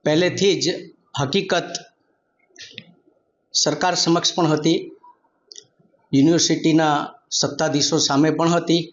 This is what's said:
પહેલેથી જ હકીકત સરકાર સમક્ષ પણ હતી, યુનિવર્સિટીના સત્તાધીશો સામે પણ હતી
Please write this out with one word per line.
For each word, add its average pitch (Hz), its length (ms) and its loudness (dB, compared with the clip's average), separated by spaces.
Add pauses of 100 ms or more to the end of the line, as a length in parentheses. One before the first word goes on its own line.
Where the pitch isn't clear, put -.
પહેલેથી 170 460 0 (100)
જ - 60 -4 (540)
હકીકત 170 500 -2 (1800)
સરકાર 160 400 -2
સમક્ષ 170 400 0
પણ 170 120 0
હતી, 156 320 0 (1300)
યુનિવર્સિટીના 156 840 2 (360)
સત્તાધીશો 143 680 -2
સામે 143 320 2
પણ 156 180 0
હતી 170 340 2 (100)